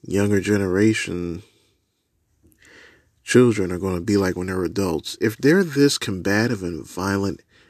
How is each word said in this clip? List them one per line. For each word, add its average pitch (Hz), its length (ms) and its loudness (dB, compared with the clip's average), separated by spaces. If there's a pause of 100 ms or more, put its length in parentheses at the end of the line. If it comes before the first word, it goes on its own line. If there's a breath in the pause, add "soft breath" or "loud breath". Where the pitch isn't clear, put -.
younger 101 340 0
generation 95 1000 0 (1800 soft breath)
children 107 480 4
are 87 80 -6
gonna 92 200 -2
be 101 160 0
like 92 200 0
when 92 100 -6
they're 92 160 -4
adults. 85 580 -4
If 110 160 -2
they're 175 280 4
this 143 340 2
combative 101 640 -2
and 85 240 -8
violent 98 540 -4 (300 soft breath)